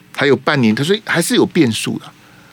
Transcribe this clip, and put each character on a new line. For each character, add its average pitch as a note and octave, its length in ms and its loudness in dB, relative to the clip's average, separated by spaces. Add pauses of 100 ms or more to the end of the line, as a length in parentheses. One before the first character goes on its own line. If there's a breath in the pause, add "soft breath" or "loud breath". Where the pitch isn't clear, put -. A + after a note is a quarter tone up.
(160)
还 C#3 100 -2
有 C#3 80 4
半 C#3 260 -2
年， A2 140 4
他 B2 80 -4
说 G3 220 0
还 - 160 -2
是 A#3+ 160 -2
有 - 80 4
变 D3+ 260 2
数 A2 280 -6
的。 - 80 -16 (460 soft breath)